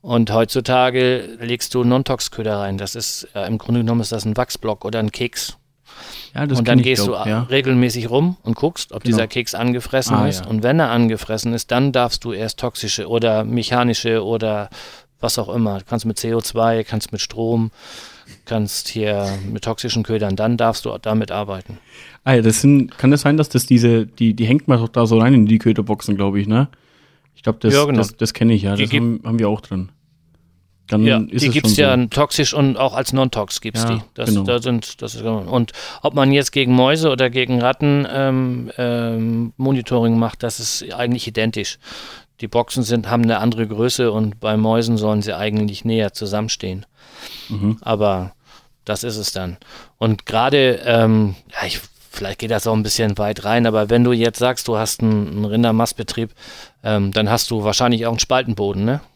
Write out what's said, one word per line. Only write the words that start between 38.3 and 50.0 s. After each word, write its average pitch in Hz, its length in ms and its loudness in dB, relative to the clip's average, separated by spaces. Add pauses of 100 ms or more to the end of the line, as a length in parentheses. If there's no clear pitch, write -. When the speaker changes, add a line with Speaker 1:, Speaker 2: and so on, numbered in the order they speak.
Speaker 1:
ähm, 117 800 -2
Monitoring 123 600 2
macht, 113 260 -2
das 117 160 -6
ist - 340 -8
eigentlich 123 340 -4
identisch. 110 500 -4 (600)
Die 113 80 -8
Boxen 120 360 0
sind, 110 260 -2
haben 120 140 2
eine 113 160 2
andere 113 280 0
Größe 117 440 0
und 107 280 -2
bei 107 180 -2
Mäusen 113 400 2
sollen 107 240 0
sie 101 140 -6
eigentlich 104 480 -2
näher 113 300 -2
zusammenstehen. 101 720 -6 (640)
Speaker 2:
Mhm. 107 320 -2
Speaker 1:
Aber 101 500 0 (540)
das 107 180 -6
ist 113 140 -8
es 104 160 -6
dann. 92 240 -8 (400)
Und 110 280 0